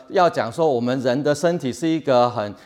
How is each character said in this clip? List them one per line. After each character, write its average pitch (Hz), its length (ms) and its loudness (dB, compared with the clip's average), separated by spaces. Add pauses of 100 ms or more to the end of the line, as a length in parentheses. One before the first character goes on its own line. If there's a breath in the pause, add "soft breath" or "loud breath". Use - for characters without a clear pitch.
要 180 200 4
讲 117 220 -4
说 160 180 0
我 123 100 0
们 123 200 -2
人 127 240 0
的 147 100 2
身 170 240 0
体 131 160 -4
是 165 140 -4
一 160 140 0
个 123 280 4
很， 107 240 -6 (120 soft breath)